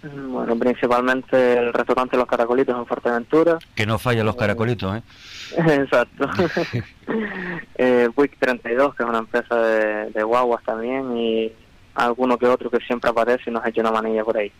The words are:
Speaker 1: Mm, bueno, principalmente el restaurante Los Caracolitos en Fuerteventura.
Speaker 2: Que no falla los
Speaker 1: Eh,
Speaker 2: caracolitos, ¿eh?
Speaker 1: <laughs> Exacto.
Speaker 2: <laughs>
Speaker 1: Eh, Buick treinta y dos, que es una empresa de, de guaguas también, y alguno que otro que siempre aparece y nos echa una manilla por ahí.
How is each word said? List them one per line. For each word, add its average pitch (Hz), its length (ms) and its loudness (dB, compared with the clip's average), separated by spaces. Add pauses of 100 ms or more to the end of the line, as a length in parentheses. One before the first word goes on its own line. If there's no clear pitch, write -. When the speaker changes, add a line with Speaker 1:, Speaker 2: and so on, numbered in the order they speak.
Speaker 1:
Mm, 277 280 -10
bueno, 120 240 -2
principalmente 123 1000 2
el 120 140 0
restaurante 123 440 0
Los 123 100 2
Caracolitos 123 520 2
en 117 80 -6
Fuerteventura. 139 720 2 (160)
Speaker 2:
Que 107 120 -2
no 110 120 0
falla 117 240 0
los 107 140 0
Speaker 1:
Eh, - 20 -12
Speaker 2:
caracolitos, 104 600 0
¿eh? 117 40 -10 (540)
Speaker 1:
<laughs> - 20 -
Exacto. 139 720 2
Speaker 2:
<laughs> 160 560 -2 (960)
Speaker 1:
Eh, 123 380 4
Buick 143 220 2
treinta 123 320 -2
y 117 40 0
dos, 139 200 2
que - 100 -6
es 117 40 -4
una 117 100 -2
empresa 117 380 -4
de, 110 540 0
de 110 120 -4
guaguas 120 420 0
también, 120 520 -4
y 113 360 -2 (420)
alguno 123 440 0
que 123 80 2
otro 123 240 2
que 120 100 0
siempre 120 300 -4
aparece 117 380 0
y 117 40 -6
nos 113 140 -4
echa 113 140 -2
una 113 120 0
manilla 110 320 0
por 113 120 0
ahí. 104 240 -2